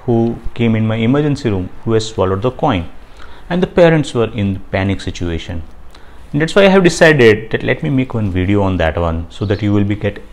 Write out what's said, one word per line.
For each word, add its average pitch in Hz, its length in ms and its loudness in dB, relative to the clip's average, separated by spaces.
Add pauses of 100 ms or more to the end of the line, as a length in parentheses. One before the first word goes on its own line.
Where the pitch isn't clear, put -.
who 117 320 0 (160)
came 113 240 0
in 110 100 0
my 110 80 -2
emergency 135 540 0
room 92 200 -4 (140)
who 117 80 -2
has 110 160 0
swallowed 95 360 -2
the 123 80 0
coin, 104 380 -2 (600)
and 180 120 -2
the 185 60 -2
parents 170 460 2
were 113 180 0
in 98 300 -4 (100)
panic 95 300 -2
situation. 85 640 -6 (680)
And 147 100 0
that's 160 140 0
why 202 80 6
I 196 60 8
have 190 160 6
decided 139 680 6
that 113 100 -2
let 127 220 -2
me 156 60 -2
make 131 240 -2
one 107 180 -2
video 92 300 0
on 92 160 0
that 82 200 0
one, 82 320 -4
so - 140 -8
that 101 180 -2
you 104 120 0
will 101 100 2
be 101 120 -2
get 101 380 -6